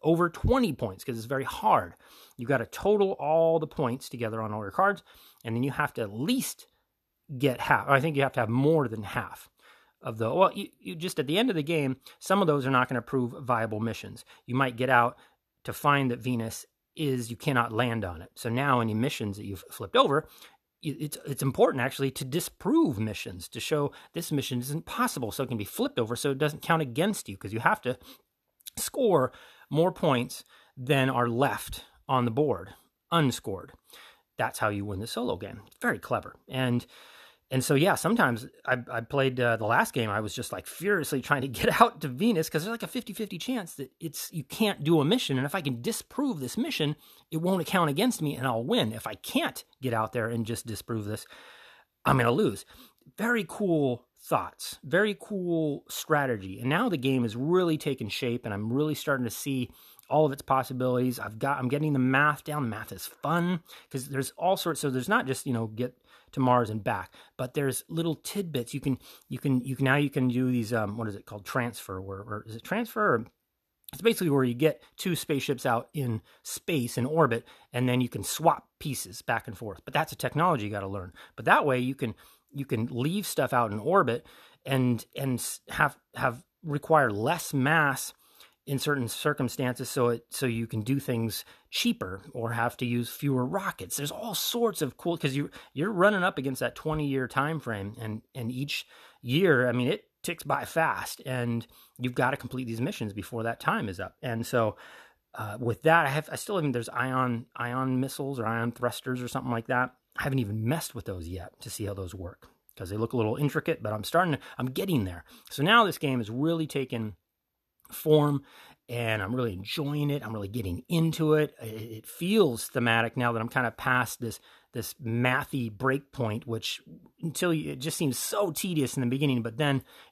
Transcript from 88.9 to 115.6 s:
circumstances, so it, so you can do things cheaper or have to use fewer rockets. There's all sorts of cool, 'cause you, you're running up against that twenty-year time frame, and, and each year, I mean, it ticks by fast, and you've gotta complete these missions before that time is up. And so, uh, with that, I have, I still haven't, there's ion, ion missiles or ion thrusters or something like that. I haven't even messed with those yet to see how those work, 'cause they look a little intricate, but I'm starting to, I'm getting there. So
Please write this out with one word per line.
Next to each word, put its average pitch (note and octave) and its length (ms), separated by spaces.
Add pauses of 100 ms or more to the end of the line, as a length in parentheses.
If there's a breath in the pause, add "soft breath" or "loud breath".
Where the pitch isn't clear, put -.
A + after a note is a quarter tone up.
circumstances, B2+ 800
so B2 200
it, A#2+ 200
so - 160
you A#2 220
can A2+ 140
do C3+ 180
things A2+ 460 (260 loud breath)
cheaper G2 520 (100)
or A2+ 180
have A#2 260
to - 80
use A#2+ 240
fewer C3 380
rockets. F3+ 500
There's D3 140
all F3+ 240
sorts A3+ 480
of C3 140
cool, E3+ 200
'cause C#3 200
you, C#3+ 140 (220 loud breath)
you're F3+ 200
running F#3+ 320
up F#3 120
against C3+ 220
that A#2+ 160
twenty-year C#3+ 540
time D3 320
frame, G#2 400
and, A2 220 (120)
and A#2+ 160
each C3 340 (380 loud breath)
year, C3 460
I B2 40
mean, B2 140
it E3+ 200 (180)
ticks E3+ 180
by C#3+ 220
fast, - 600
and A#2+ 400 (360 loud breath)
you've B2 160
gotta C3 200
complete B2+ 280
these A2+ 160
missions A#2+ 320
before A2 320
that A#2 160
time F3 280
is F#2 120
up. F2+ 200
And A#2 240
so, A2+ 300 (640 loud breath)
uh, G#2+ 240
with A#2 220
that, D#3+ 240
I - 20
have, D3 240
I - 20
still - 220
haven't, D3+ 160
there's A#2+ 160
ion, B2 640
ion B2+ 460
missiles C3+ 400
or G#2+ 60
ion A#2 260
thrusters B2 500
or A#2+ 60
something C3 240
like A2+ 160
that. B2+ 260 (240)
I - 60
haven't C3+ 160
even A2 260
messed D3+ 260
with A#2 120
those F2+ 240
yet F#2 320
to - 100
see - 140
how G2+ 100
those F#2+ 220
work, F2+ 320 (280)
'cause F2+ 140
they G#2 60
look A2+ 160
a C3+ 40
little A2+ 200
intricate, D3 440
but G#2+ 120
I'm G#2+ 100
starting E3+ 300
to, C3+ 80 (180 loud breath)
I'm B2+ 140
getting E3 320
there. F2 180 (280 loud breath)
So - 120